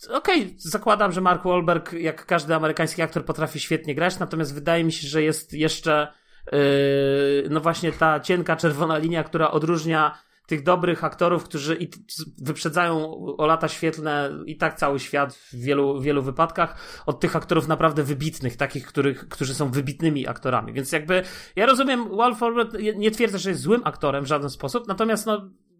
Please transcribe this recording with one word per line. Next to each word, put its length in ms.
okej, 480
zakładam, 540
że 80
Mark 240
Wahlberg, 480
jak 340
każdy 280
amerykański 480
aktor, 220
potrafi 360
świetnie 340
grać, 240
natomiast 360
wydaje 300
mi 80
się, 160
że 140
jest 300
jeszcze, 560
e, 60
no 100
właśnie 320
ta 280
cienka 360
czerwona 420
linia, 260
która 260
odróżnia 680
tych 160
dobrych 420
aktorów, 400
którzy 300
i 140
t-, 100
wyprzedzają 720
o 100
lata 220
świetlne 640
i 100
tak 220
cały 220
świat 340
w 200
wielu, 460
wielu 220
wypadkach, 840
od 140
tych 160
aktorów 320
naprawdę 340
wybitnych, 540
takich, 300
których, 420
którzy 260
są 160
wybitnymi 580
aktorami. 440
Więc 200
jakby 300
ja 100
rozumiem, 500
Wal 200
Forward, 420
nie, 160
nie 160
twierdzę, 280
że 120
jest 120
złym 220
aktorem 400
w 20
żaden 240
sposób, 380
natomiast 380
no, 240